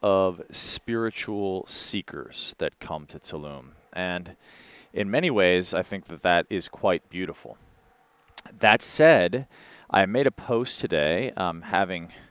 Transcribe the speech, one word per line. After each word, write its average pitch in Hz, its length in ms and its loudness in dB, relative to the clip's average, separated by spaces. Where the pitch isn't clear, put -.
of 95 480 2
spiritual 107 1160 -4
seekers - 920 -6
that - 220 -6
come 78 260 -10
to 73 140 -18
Tulum. 73 540 -14
And 90 420 -6
in 101 160 -4
many 151 220 0
ways, 90 420 2
I 90 100 -2
think 95 240 -10
that 80 160 -18
that 87 280 2
is 95 160 -6
quite - 420 -2
beautiful. 80 480 -10
That 110 220 6
said, 131 680 6
I 98 160 6
made 123 200 2
a 131 40 2
post - 500 -4
today, 85 560 0
um, 85 240 -4
having 92 500 -2